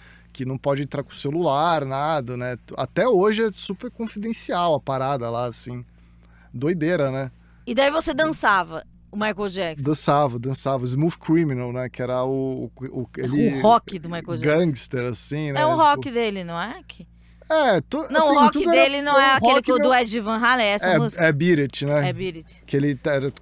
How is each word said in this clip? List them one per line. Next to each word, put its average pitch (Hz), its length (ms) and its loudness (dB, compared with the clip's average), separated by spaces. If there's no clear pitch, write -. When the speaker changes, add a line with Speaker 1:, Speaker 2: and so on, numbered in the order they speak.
Speaker 1:
que 131 100 -10
não 131 140 -6
pode 143 240 -2
entrar 143 220 -8
com - 80 -20
o - 40 -16
celular, 151 680 0
nada, 135 500 -4
né? 123 220 -8
Até 170 320 -2
hoje 214 360 2
é 220 80 -2
super - 400 -10
confidencial 214 840 -4
a 135 60 2
parada 131 500 -4
lá, 117 160 -4
assim. 123 400 -10
Doideira, 156 580 0
né? 135 200 -6
Speaker 2:
E 247 80 -4
daí 277 160 2
você 320 220 -2
dançava 208 680 0
o - 40 -10
Michael 208 340 -4
Jackson? 165 380 -6
Speaker 1:
Dançava, 143 520 2
dançava. 135 460 -4
Smooth 143 340 -2
Criminal, 139 540 0
né? 127 160 -8
Que - 120 -10
era 127 220 -2
o, 131 520 -4
o, 131 260 -10
o, 117 160 -10
ele 131 380 0
Speaker 2:
O 135 60 6
rock 214 380 4
do 165 100 -12
Michael 170 280 -6
Jackson. 151 220 2
Speaker 1:
gangster, 135 460 0
assim, 143 460 -6
né? 285 100 0
Speaker 2:
É 311 40 4
o 320 60 4
Speaker 1:
Tipo 330 120 2
Speaker 2:
rock 285 280 2
dele, 214 320 -2
não 170 160 -8
é? 233 280 -8
Que - 200 -20
Speaker 1:
É, 269 340 4
to-, 294 280 -6
Speaker 2:
Não, 302 120 2
Speaker 1:
assim, 302 140 6
Speaker 2:
o 294 40 6
rock 294 140 8
Speaker 1:
tudo 339 180 0
era 302 120 6
Speaker 2:
dele 277 200 0
não 294 100 0
Speaker 1:
um 277 60 6
Speaker 2:
é 269 160 6
aquele 240 180 4
Speaker 1:
rock 262 100 4
Speaker 2:
que - 80 0
o 254 40 4
Speaker 1:
meio 285 140 2
Speaker 2:
do 254 40 4
Ed 240 260 0
Van 220 200 -4
Halen, 240 260 2
é 202 40 2
essa 202 200 0
Speaker 1:
É, 170 80 4
Speaker 2:
música? 175 260 0
Speaker 1:
é 160 80 6
Beat 156 280 2
It, 139 260 -2
né? 151 240 0
Speaker 2:
É 170 40 -4
Beat 175 240 -8
It. - 280 -20
Speaker 1:
Que - 100 -4
ele 143 200 0
tá, 147 180 -2
era 139 180 -2